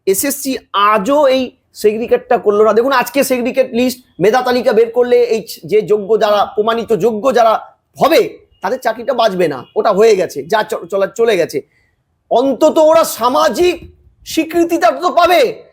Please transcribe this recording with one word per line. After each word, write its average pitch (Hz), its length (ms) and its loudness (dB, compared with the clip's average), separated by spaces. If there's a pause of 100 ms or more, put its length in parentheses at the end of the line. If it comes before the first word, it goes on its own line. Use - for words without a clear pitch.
এসএসসি 269 520 -4 (160)
আজও 214 540 2
এই 262 240 0 (220)
সেগ্রিগেটটা 226 640 0
করলো 208 280 2
না? 214 80 2
দেখুন, 240 180 2
আজকে 262 320 0
সেগ্রিগেট 254 480 -2
লিস্ট, 247 280 -2 (200)
মেধা 220 220 2
তালিকা 247 320 0
বের 226 180 2
করলে 247 320 2
এই 220 240 -4 (180)
যে 202 160 0
যোগ্য 202 380 0
যারা, 208 260 2
প্রমাণিত 226 480 -2
যোগ্য 214 420 -2
যারা 226 400 0 (240)
হবে, 233 480 0 (140)
তাদের 226 180 -6
চাকরিটা 233 340 -4
বাঁচবে 190 340 0
না, 131 180 -8 (100)
ওটা - 160 0
হয়ে 208 240 4
গেছে, 147 280 -4
যা 214 200 -2
চ-, 214 280 -8
চলা, 196 160 -2
চলে 226 300 0
গেছে। 147 240 -2 (680)
অন্তত 269 480 2
ওরা 320 260 4
সামাজিক 302 920 -2 (300)
স্বীকৃতিটা 330 680 -2
তো 302 180 -4
পাবে। 339 640 2